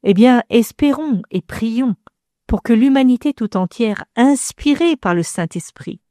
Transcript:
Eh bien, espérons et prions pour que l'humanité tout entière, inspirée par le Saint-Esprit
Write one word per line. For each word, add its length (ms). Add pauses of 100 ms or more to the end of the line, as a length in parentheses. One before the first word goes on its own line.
Eh 100
bien, 340
espérons 720 (100)
et 100
prions 540 (500)
pour 160
que 100
l'humanité 600
tout 240
entière, 480 (100)
inspirée 800
par 220
le 80
Saint-Esprit 760 (100)